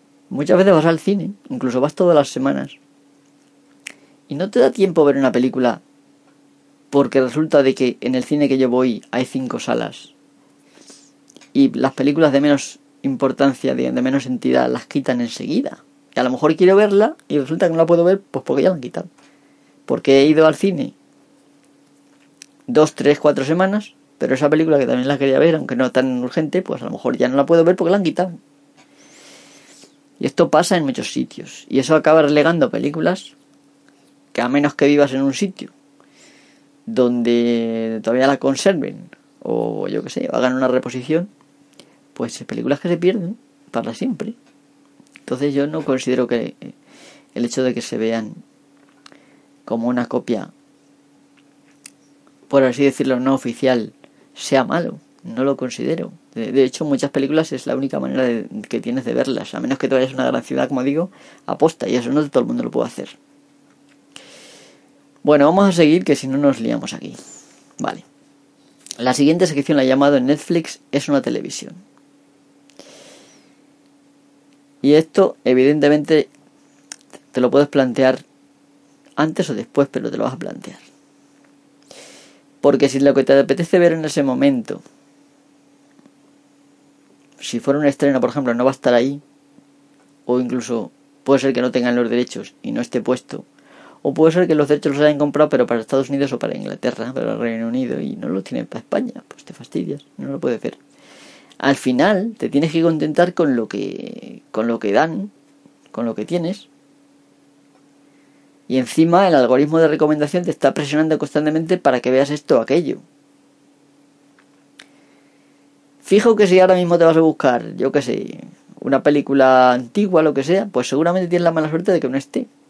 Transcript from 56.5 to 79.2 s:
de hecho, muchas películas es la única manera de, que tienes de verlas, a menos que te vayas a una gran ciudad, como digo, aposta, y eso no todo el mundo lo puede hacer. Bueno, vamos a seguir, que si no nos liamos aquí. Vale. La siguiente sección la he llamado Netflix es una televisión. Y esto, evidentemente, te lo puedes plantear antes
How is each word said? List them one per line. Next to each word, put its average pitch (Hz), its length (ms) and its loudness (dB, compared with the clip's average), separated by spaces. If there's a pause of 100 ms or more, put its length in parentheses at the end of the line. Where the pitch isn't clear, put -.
de 131 140 6
hecho, 127 200 -6
muchas 143 240 -2
películas 147 420 -2
es 131 140 -10
la 127 100 -2
única 135 240 -6
manera 131 240 -4
de, 117 220 -2 (220)
que 117 140 -6
tienes 123 240 -6
de 120 80 -4
verlas, 127 420 -4
a - 40 -8
menos 123 200 -4
que 143 80 -4
te 135 80 0
vayas 131 160 0
a 135 40 -14
una 131 120 -2
gran 123 160 -2
ciudad, 131 240 -4
como 131 160 -4
digo, 151 260 -2 (380)
aposta, - 400 -4
y 110 80 -2
eso 123 160 -4
no 147 180 -2
todo 131 120 -2
el 120 60 -4
mundo 120 140 -6
lo 117 80 -6
puede 120 180 -6
hacer. - 220 -14 (2250)
Bueno, 143 220 4
vamos 190 240 4
a - 20 0
seguir, 170 320 4
que 143 140 2
si 135 100 -8
no 135 100 -2
nos 139 220 2
liamos 117 340 -6
aquí. - 220 -16 (640)
Vale. - 240 -10 (960)
La 127 160 0
siguiente 165 320 2
sección 147 300 -2
la 135 60 2
he 131 40 2
llamado 139 320 2
Netflix 156 640 -4 (100)
es 143 180 -4
una 143 120 0
televisión. - 520 -8 (3000)
Y 139 140 4
esto, 160 500 2
evidentemente, 147 840 2 (1040)
te - 80 -4
lo 123 100 2
puedes 139 200 2
plantear 131 560 0 (920)
antes 156 340 -2